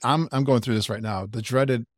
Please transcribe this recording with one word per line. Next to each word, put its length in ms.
I'm, 280
I'm 120
going 180
through 140
this 140
right 120
now. 240
The 160
dreaded, 440